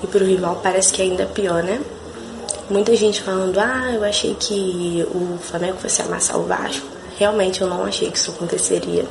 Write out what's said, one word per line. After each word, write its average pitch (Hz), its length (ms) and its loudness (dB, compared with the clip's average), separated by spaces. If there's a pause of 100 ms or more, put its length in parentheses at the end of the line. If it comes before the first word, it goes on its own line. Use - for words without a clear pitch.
E 185 40 -4
pro 190 180 4
rival 180 380 2
parece 190 300 4
que - 80 -2
é 190 40 2
ainda 185 200 2
pior, 175 380 0
né? 208 180 -2 (880)
Muita 208 260 4
gente 208 260 2
falando, 190 380 0
"Ah, 254 340 0
eu 214 100 0
achei 208 320 0
que 175 800 0
o 175 240 -2
Flamengo 175 400 -4
fosse - 240 0
amassar - 360 0
o - 60 2
Vasco." 87 440 -4 (300)
Realmente, 202 440 2
eu 185 60 2
não 180 160 -2
achei - 260 -2
que - 80 -4
isso - 140 -2
aconteceria. 175 800 0